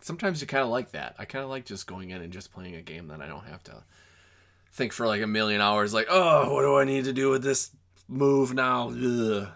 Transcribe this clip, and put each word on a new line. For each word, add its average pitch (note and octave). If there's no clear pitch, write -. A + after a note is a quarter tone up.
sometimes E3+
you C#3
kinda C3+
like A#2+
that. C#2
I G2+
kinda C3+
like C3
just G2
going F#2
in F#2
and F2
just F#2+
playing F2+
a E2
game E2
that D2+
I C#2+
don't D#2
have F2
to -
think A#2+
for, A#2+
like, G#2+
a A2
million G#2+
hours, G#2
like, A2
"Oh, D#3+
what C#3
do C#3
I C#3
need C3+
to C3
do C3+
with C3+
this C3+
move C3+
now?" B2+
Ugh, A#2